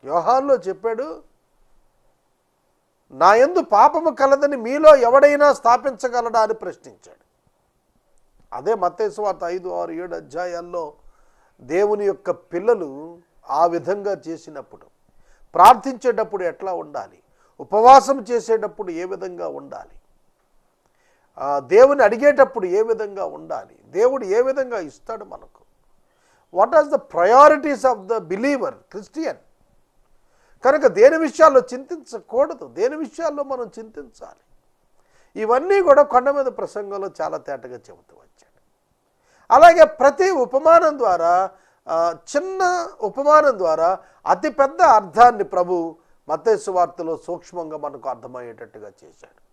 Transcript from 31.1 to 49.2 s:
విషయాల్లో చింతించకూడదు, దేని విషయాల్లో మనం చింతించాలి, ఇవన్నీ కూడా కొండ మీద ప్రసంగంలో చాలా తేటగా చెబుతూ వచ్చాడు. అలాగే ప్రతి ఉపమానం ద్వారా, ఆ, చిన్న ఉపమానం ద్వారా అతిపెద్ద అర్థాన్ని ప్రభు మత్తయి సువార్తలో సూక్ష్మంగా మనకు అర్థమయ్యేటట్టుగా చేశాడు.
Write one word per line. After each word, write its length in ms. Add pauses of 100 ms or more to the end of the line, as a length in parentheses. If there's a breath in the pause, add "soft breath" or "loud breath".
విషయాల్లో 420 (120)
చింతించకూడదు, 920
దేని 300
విషయాల్లో 480
మనం 340
చింతించాలి, 680 (920)
ఇవన్నీ 420
కూడా 200
కొండ 280
మీద 140
ప్రసంగంలో 680 (100)
చాలా 160
తేటగా 380
చెబుతూ 420
వచ్చాడు. 100 (1200)
అలాగే 340
ప్రతి 460
ఉపమానం 680
ద్వారా, 520 (380 soft breath)
ఆ, 260 (220)
చిన్న 520 (120)
ఉపమానం 580
ద్వారా 400 (280 soft breath)
అతిపెద్ద 560
అర్థాన్ని 600
ప్రభు 520 (320)
మత్తయి 300
సువార్తలో 580
సూక్ష్మంగా 640
మనకు 300
అర్థమయ్యేటట్టుగా 800 (160)
చేశాడు. 480